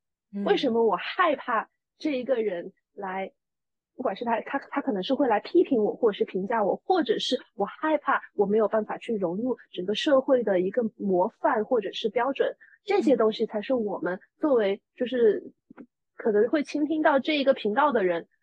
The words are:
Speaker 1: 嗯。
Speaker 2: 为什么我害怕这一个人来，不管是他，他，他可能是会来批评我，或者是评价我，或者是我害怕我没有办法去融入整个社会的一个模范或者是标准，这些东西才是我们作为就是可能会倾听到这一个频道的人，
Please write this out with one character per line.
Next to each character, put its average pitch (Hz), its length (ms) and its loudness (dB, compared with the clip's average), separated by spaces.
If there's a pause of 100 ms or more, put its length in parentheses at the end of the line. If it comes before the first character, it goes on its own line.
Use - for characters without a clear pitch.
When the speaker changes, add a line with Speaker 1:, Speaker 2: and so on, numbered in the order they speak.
(360)
Speaker 1:
嗯。 202 80 -6
Speaker 2:
为 370 140 2
什 262 140 0
么 233 120 2
我 202 120 4
害 320 400 0
怕 - 340 -4 (280)
这 311 140 -4
一 254 120 -2
个 226 180 0
人 190 300 -4 (220)
来， 190 380 -8 (640)
不 247 80 -10
管 202 120 -2
是 - 100 -10
他， 233 160 0
他， - 180 -6 (120)
他 277 100 -2
可 269 100 -4
能 196 120 -2
是 269 100 -2
会 277 140 2
来 214 120 2
批 349 240 2
评 220 200 2
我， - 120 -2
或 220 160 2
者 185 60 -12
是 - 80 -2
评 190 220 -4
价 226 160 0
我， 190 120 0 (100)
或 370 180 2
者 - 160 0
是 - 200 -2 (160)
我 196 100 -2
害 311 320 -2
怕 - 240 -2 (140)
我 202 100 2
没 202 120 2
有 214 100 4
办 214 180 0
法 196 120 -8
去 - 180 -6
融 180 220 -2
入 247 200 -4 (140)
整 180 140 -8
个 208 100 -2
社 269 260 4
会 262 220 2
的 196 160 2
一 185 120 0
个 247 120 0 (140)
模 185 300 2 (120)
范 254 260 0
或 240 160 0
者 190 120 -8
是 - 160 -4
标 240 220 0
准， - 240 -2 (300)
这 392 160 2
些 254 140 4
东 220 160 4
西 214 140 -2
才 214 160 -4
是 262 120 -4
我 208 260 -2
们 175 200 -4 (200)
作 302 140 2
为 208 280 2 (140)
就 254 100 -4
是 226 380 2 (720)
可 - 160 -2
能 208 180 4
会 302 140 0
倾 302 220 -2
听 311 160 -2
到 277 180 4
这 302 180 0
一 269 60 -2
个 262 100 4
频 214 200 -2
道 277 180 2
的 220 120 0
人， 170 240 -2 (160)